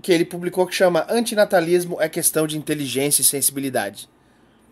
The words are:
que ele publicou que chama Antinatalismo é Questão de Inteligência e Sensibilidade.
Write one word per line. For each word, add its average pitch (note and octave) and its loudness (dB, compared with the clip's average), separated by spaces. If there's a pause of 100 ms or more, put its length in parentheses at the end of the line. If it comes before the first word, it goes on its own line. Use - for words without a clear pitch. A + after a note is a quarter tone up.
que - 0
ele E3+ 4
publicou F3 -2
que F3+ -4
chama F3 4
Antinatalismo F#3 2
é D#3+ 0
Questão D#3 0
de D3+ -6
Inteligência C#3+ -2
e - 2
Sensibilidade. C3 -4 (640)